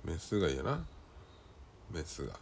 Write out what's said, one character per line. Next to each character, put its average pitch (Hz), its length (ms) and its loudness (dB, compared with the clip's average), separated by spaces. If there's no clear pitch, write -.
メ 82 160 -2
ス - 180 2
が 90 120 8
い 67 60 4
い - 20 0
な。 139 260 2
メ 78 140 -2
ス - 240 -4
が。 - 140 -8